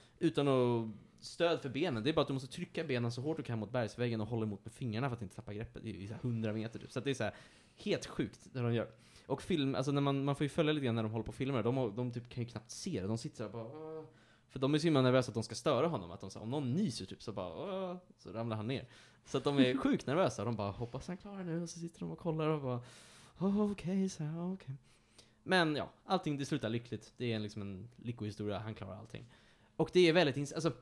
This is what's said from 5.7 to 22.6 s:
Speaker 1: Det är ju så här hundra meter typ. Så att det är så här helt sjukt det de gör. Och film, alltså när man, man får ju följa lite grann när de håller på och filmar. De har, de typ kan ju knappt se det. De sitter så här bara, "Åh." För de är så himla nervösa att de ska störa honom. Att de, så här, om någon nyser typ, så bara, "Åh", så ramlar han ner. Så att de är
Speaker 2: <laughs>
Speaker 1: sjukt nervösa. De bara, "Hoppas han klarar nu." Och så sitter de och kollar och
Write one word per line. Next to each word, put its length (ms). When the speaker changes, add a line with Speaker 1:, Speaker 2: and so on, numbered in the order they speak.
Speaker 1:
Det 80
är 40
ju 120
så 80
här 60
hundra 320
meter 260
typ. 140
Så 60
att 60
det 60
är 40
så 100
här 100
helt 300
sjukt 340
det 80
de 140
gör. 140
Och 160
film, 320
alltså 180
när 80
man, 240
man 120
får 80
ju 40
följa 240
lite 120
grann 100
när 80
de 100
håller 120
på 40
och 60
filmar. 280
De 140
har, 140
de 220
typ 160
kan 160
ju 60
knappt 200
se 300
det. 60
De 120
sitter 180
så 60
här 80
bara, 160
"Åh." 380
För 100
de 160
är 40
så 60
himla 180
nervösa 260
att 60
de 80
ska 120
störa 320
honom. 240
Att 100
de, 100
så 80
här, 60
om 60
någon 220
nyser 340
typ, 160
så 100
bara, 220
"Åh", 420
så 140
ramlar 240
han 100
ner. 220
Så 140
att 60
de 140
är 180
Speaker 2:
<laughs> 0
Speaker 1:
sjukt 300
nervösa. 380
De 120
bara, 140
"Hoppas 380
han 80
klarar 280
nu." 180
Och 80
så 80
sitter 220
de 100
och 80
kollar 300
och 140